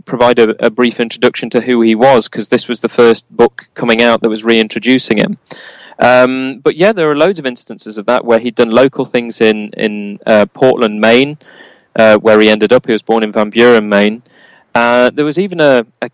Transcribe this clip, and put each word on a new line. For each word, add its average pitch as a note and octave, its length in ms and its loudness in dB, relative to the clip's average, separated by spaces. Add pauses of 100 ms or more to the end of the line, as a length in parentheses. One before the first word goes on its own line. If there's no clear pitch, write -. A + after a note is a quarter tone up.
provide A#2+ 340 0
a, A2+ 280 2
a - 20 2
brief A#2 320 -2
introduction A#2 480 -4
to B2 100 -2
who A#2+ 220 -2
he A2+ 140 2
was, B2+ 340 2
'cause - 180 -10
this - 220 -2
was A#2+ 100 -6
the - 80 -6
first A#2 420 2
book - 440 -2
coming A#2 280 -2
out A#2 200 0
that A#2 80 -2
was G#2+ 160 -8
reintroducing A2+ 720 0
him. - 200 -4 (640)
Um, B2+ 640 0
but - 120 -2
yeah, F#3+ 180 0
there D#3+ 180 -2
are D3 40 -2
loads E3+ 220 0
of D3+ 80 -10
instances A2+ 540 -12
of G2+ 80 -10
that B2 180 -2
where A#2 140 2
he'd A#2 160 -8
done A#2 160 0
local C3 340 2
things A#2 340 -8
in, G#2+ 380 0
in, G#2 480 -8
uh, G#2+ 220 2
Portland, A#2+ 520 -2
Maine, B2+ 380 0 (580)
uh, A2 220 4
where G#2+ 220 4
he G#2+ 100 4
ended G#2+ 240 0
up. B2 140 0
He B2+ 40 -2
was G#2+ 120 -4
born A2+ 180 -2
in G#2+ 100 -4
Van G#2+ 200 -4
Buren, A#2 360 4
Maine. G#2 360 0 (500)
Uh, A#2+ 380 2
there D3 140 -4
was D3 120 -4
even F3+ 220 -4
a, C3+ 260 2 (160)
a B2 120 -10